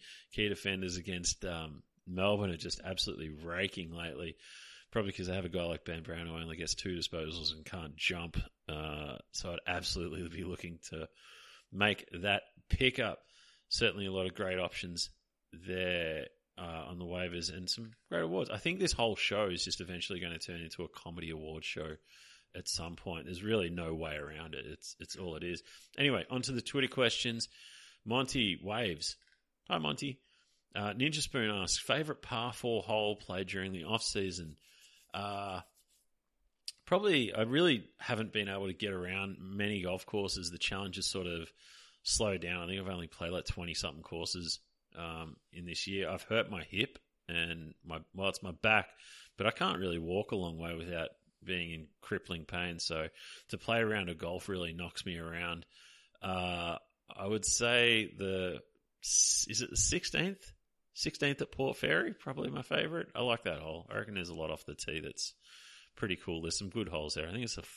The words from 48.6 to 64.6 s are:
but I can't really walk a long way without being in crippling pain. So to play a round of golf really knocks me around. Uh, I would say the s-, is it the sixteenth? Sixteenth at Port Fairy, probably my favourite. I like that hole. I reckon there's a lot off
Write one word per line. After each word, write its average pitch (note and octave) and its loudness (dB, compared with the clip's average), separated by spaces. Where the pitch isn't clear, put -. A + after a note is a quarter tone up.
but G2 2
I A#2 6
can't F#3 2
really F2+ 2
walk F2+ 0
a A2 2
long E2+ 0
way E2+ -4
without E2 -2
being F2 0
in D#2+ -8
crippling F2 -4
pain. F2 -2
So D#2+ 0
to A2 -4
play A#2 4
a A2 4
round G#2 2
of E2 -4
golf F2 -2
really F2 0
knocks E2+ -6
me F2 -2
around. E2 -4
Uh, F2+ 0
I G2 -4
would G#2 2
say A#2+ 6
the F#2 0
s-, - 4
is A#2 0
it - -4
the - 0
sixteenth? - 2
Sixteenth C#3+ 2
at - -4
Port C3+ 0
Fairy, E3 4
probably - -4
my C#3+ -4
favourite. - 0
I A#2 0
like A#2 2
that E2 0
hole. D#2+ -6
I G#2 -2
reckon G#2+ -4
there's F2 -2
a F2 -6
lot D#2+ -2
off D#2+ -6